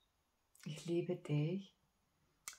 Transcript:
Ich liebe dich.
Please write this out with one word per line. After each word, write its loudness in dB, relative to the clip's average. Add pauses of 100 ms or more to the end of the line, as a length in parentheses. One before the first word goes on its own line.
(680)
Ich -6
liebe 2
dich. 0 (840)